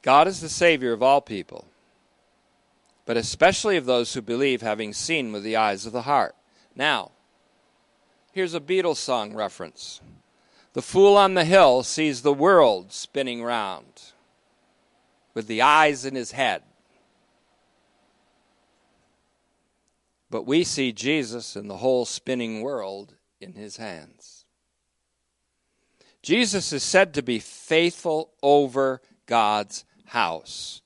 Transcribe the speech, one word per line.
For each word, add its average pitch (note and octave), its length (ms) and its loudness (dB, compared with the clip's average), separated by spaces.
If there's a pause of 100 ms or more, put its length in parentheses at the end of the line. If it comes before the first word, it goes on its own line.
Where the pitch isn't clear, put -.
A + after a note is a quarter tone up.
God D3 260 6
is F#3 140 -8
the D#3+ 80 -12
Savior C#3 420 2
of A2 100 -2
all C#3 200 4
people, - 440 -12 (1400)
but A#2 120 -4
especially F#3 600 0
of C3 100 -4
those B2 280 -2
who B2 80 -8
believe, A#2+ 400 -2
having G#2+ 300 -6
seen C3 400 -6
with G2+ 100 -10
the A2 140 -4
eyes G#2 300 0
of G#2+ 60 -14
the A#2+ 100 -8
heart. C3 320 -2 (400)
Now, C3 380 -4 (1200)
here's F3+ 220 -4
a E3 60 -4
Beatles E3+ 380 -2
song G#2+ 360 -4
reference. F#2 680 -10 (760)
"The B2+ 80 -6
fool G3+ 340 6
on F#3+ 180 6
the F3 100 2
hill D#3 380 6
sees C#3+ 400 -4
the C#3+ 100 2
world C#3 600 4
spinning B2 500 -8
round G#2 680 -8 (1200)
with A2+ 120 -8
the A2+ 160 0
eyes D3 420 4
in C3+ 100 -8
his A#2+ 180 -8
head. A#2 320 -4 (3750)
But A2+ 120 -8
we D3+ 200 0
see C3+ 300 -4
Jesus A#2+ 640 -6
and G#2 140 -14
the F#2+ 80 -14
whole B2 260 0
spinning A#2 560 -8
world G2+ 560 -12 (240)
in F#2 140 -20
his G2+ 220 -18
hands." F2+ 680 -18 (1800)
Jesus G3+ 500 0
is C#3 120 -6
said F#3 300 2
to C#3+ 80 -4
be A#2+ 180 -4
faithful D#3+ 1000 -4
over C3+ 580 2 (260)
God's G#2 580 0 (220)
house. - 800 -6